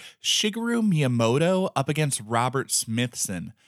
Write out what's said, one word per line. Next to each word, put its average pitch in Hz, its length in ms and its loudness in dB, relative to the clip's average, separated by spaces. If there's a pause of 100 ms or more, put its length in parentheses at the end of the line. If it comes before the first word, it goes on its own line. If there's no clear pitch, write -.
(220)
Shigeru 226 640 0
Miyamoto 151 920 2
up 135 100 0
against 151 380 -2
Robert 120 460 0
Smithson, 110 840 -4 (140)